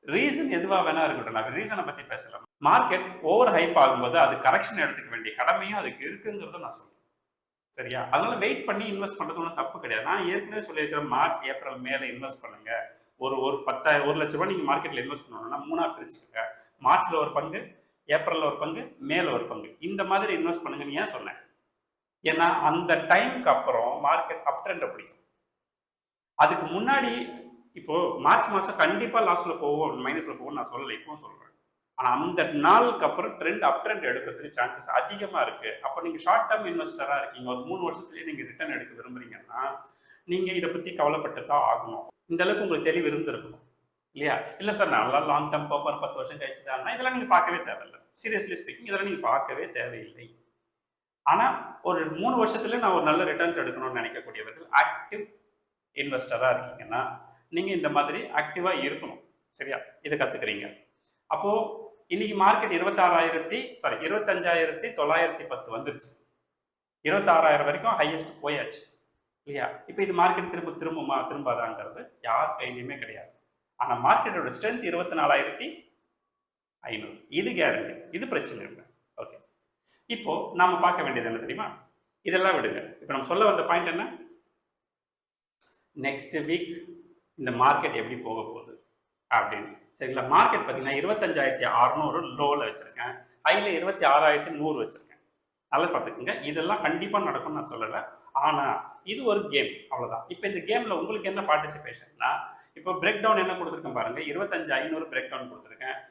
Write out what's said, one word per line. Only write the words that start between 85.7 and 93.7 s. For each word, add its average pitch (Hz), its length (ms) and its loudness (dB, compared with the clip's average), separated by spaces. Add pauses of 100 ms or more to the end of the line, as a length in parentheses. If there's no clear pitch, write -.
நெக்ஸ்ட் 139 400 -4 (100)
வீக் 170 240 -2 (680)
இந்த 127 120 -4
மார்க்கெட் 131 500 4
எப்படி 123 160 -6
போக 113 260 -8
போகுது 110 320 -14 (560)
அப்படின்னு. 107 400 2 (240)
சரிங்களா? 131 340 -4
மார்க்கெட் 180 380 6
பாத்தீங்கன்னா 135 320 -2
இருபத்தஞ்சாயிரத்தி 151 680 0 (120)
அறுநூறு 147 420 4 (160)
லோல 143 280 2
வச்சிருக்கேன், 120 500 -8 (280)
ஹைல 196 300 4